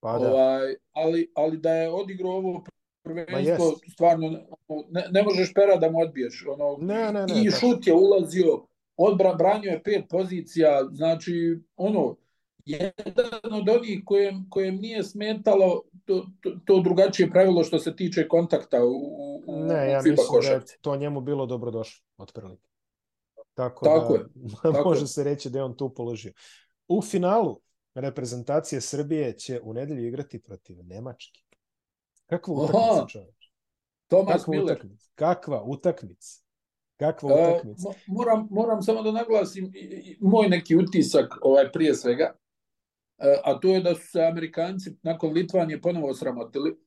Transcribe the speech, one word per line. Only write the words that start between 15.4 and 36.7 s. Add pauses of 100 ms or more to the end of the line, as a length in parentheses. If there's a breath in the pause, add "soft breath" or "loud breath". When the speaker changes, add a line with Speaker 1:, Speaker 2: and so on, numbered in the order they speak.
Speaker 2:
to, (140)
to, (140)
to
drugačije
pravilo
što
se
tiče
kontakta
u,
u,
u,
Speaker 1:
Ne,
Speaker 2:
u
Speaker 1:
ja
Speaker 2:
fiba
Speaker 1:
mislim
da
je
Speaker 2:
košarci.
Speaker 1:
to
njemu
bilo
dobrodošlo, (120)
otprilike. (840)
Tako
Speaker 2:
Tako
Speaker 1:
da,
Speaker 2:
je, (240)
Speaker 1:
<laughs>
Speaker 2:
tako
Speaker 1:
može
Speaker 2:
je.
Speaker 1:
se
reći
da
je
on
tu
položio. (560 soft breath)
U
finalu (340)
reprezentacija
Srbije
će
u
nedelju
igrati
protiv
Nemačke. (840)
Kakva
Speaker 2:
Oha!
Speaker 1:
utakmica,
čoveče? (580)
Speaker 2:
Thomas
Speaker 1:
Kakva
Speaker 2:
Miller.
Speaker 1:
utakmica?
Kakva
utakmica? (540)